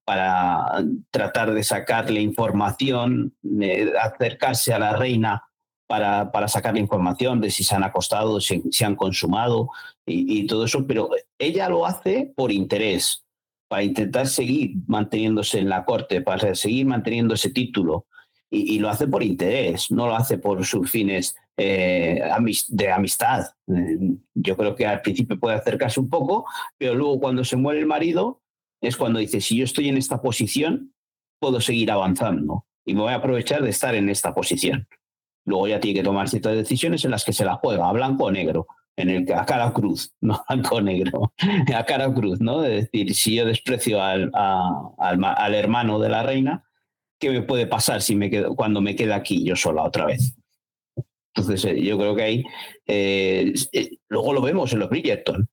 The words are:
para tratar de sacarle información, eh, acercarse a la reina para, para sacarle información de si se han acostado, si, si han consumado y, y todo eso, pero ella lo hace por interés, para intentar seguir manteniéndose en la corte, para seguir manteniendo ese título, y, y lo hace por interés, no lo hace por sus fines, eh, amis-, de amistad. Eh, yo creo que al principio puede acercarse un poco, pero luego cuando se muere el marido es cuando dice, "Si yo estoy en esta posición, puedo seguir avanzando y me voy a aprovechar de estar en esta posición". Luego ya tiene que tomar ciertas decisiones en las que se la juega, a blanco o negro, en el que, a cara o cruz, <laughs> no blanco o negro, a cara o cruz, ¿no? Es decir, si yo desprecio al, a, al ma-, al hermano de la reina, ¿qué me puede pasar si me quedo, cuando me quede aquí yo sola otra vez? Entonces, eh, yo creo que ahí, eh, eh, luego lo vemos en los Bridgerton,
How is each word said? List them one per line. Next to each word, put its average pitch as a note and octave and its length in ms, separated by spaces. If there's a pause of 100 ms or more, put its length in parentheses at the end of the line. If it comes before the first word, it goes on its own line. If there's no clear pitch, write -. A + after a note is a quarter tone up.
para F#2 800 (260)
tratar G#2+ 420
de G#2+ 100
sacarle A2 580
información, A#2 1120 (240)
eh, G2 320 (100)
acercarse A#2+ 720
a G#2 60
la G#2+ 160
reina A2+ 480 (440)
para, G2+ 440
para G#2 160
sacarle G#2+ 320
información G#2 640
de G#2 100
si - 120
se G2+ 120
han G2 80
acostado, G#2 560
si, F#2 320
si - 120
han G#2 120
consumado A2 760 (360)
y, F2+ 360
y G#2 60
todo A2 180
eso, C3+ 200
pero A2+ 240 (300)
ella F3+ 300
lo E3+ 160
hace G3+ 500
por B2 160
interés, G2 760 (420)
para G2 160
intentar A#2 440
seguir C3 480 (120)
manteniéndose G#2+ 720
en F#2+ 100
la F#2 160
corte, - 360
para F#2+ 340
seguir B2+ 300
manteniendo A#2 480
ese G#2 180
título, G2 540 (460)
y, G#2 240
y G2+ 40
lo G#2+ 100
hace D3 180
por C#3 160
interés, F#2 680
no A#2+ 160
lo A2+ 80
hace A#2 220
por F#2+ 280
sus F#2 260
fines, G2 440 (220)
eh, F2+ 640 (100)
amis-, A2 380
de G2 220
amistad. G2+ 540 (220)
Eh, F2 300 (360)
yo F#2+ 240
creo G#2 180
que A2+ 120
al G2+ 140
principio G#2 380
puede A2+ 160
acercarse A#2+ 440
un C3 100
poco, E3 360 (320)
pero B2+ 180
luego C#3 240
cuando B2+ 240
se B2+ 120
muere D3 240
el D#3 80
marido E3+ 540 (400)
es A#2+ 160
cuando A#2 220
dice, G#2+ 220
"Si A2 160
yo C3 60
estoy C#3+ 260
en C3+ 80
esta C3 240
posición, C#3 720 (460)
puedo B2+ 220
seguir A#2 300
avanzando F#2 760 (200)
y F#2 100
me G#2 60
voy A#2 120
a B2+ 40
aprovechar C3 460
de A#2 60
estar A#2+ 260
en G2+ 140
esta F#2+ 240
posición". F2 540 (580)
Luego G2 220
ya G#2 120
tiene G2+ 200
que F#2 60
tomar G2 240
ciertas A2 260
decisiones C3 500
en C3 60
las G#2+ 140
que G2+ 80
se G#2 120
la F2+ 100
juega, F#2 340
a G2 40
blanco C3 320
o G2 60
negro, E2 340 (300)
en F#2 140
el F2+ 160
que, F2+ 100
a F2 100
cara A#2+ 220
o A#2 60
cruz, - 440
<laughs> - 40
no A2 260
blanco B2+ 280
o A2 60
negro, F#2+ 520 (420)
a A#2 100
cara C3+ 220
o B2+ 60
cruz, G#2 260
¿no? B2+ 240
Es A2 280
decir, G2+ 240
si A2 200
yo A#2 100
desprecio A2+ 560
al, F#2+ 340
a, F#2+ 340 (300)
al F2+ 180
ma-, F#2+ 160
al G#2 220
hermano A2 440
de A2 100
la A2 140
reina, C3+ 400 (560)
¿qué C#3+ 100
me B2 140
puede B2 240
pasar A#2+ 340
si G#2+ 140
me G2+ 160
quedo, G#2 240
cuando G#2+ 260
me G2+ 140
quede A2 180
aquí F#2+ 320
yo F2+ 100
sola D#2 280
otra D#2+ 220
vez? B2 300 (1000)
Entonces, G2 300
eh, E2+ 160
yo G2+ 160
creo G2+ 180
que A2+ 80
ahí, A2+ 200 (420)
eh, F#2+ 680 (180)
eh, - 260 (100)
luego C3+ 260
lo C3+ 80
vemos C#3+ 300
en A2+ 80
los F#2 100
Bridgerton, G#2 640